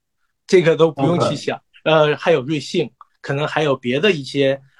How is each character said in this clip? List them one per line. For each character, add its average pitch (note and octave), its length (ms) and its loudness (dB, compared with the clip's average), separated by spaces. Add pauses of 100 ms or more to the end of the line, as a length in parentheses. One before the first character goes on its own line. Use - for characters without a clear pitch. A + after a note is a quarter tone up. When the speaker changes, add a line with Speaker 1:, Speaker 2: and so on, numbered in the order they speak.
(460)
Speaker 1:
这 F3+ 160 4
个 D#3 140 2
都 D#3+ 120 4
不 C#3 160 -4
用 E3+ 140 0
去 A#2 160 0
想。 - 220 -6
Speaker 2:
OK。 - 80 -20 (180)
Speaker 1:
呃， D3+ 340 2
还 - 140 -2
有 D3 120 2
瑞 C#3+ 180 -4
幸， D3+ 280 -4 (320)
可 - 120 -8
能 C#3+ 120 -4
还 D3+ 200 -2
有 C#3 100 0
别 B2 240 -4
的 G3+ 140 2
一 D3 100 -6
些， C#3 400 -2 (180)